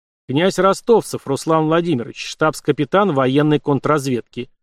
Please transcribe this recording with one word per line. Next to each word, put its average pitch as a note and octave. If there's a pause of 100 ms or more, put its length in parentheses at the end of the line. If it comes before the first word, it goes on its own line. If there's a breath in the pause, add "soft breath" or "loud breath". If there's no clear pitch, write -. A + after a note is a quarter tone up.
(300)
«Князь E3+
Ростовцев F#3+
Руслан D#3+
Владимирович, D#3
штабс-капитан D#3
военной C#3
контрразведки. C3+ (140)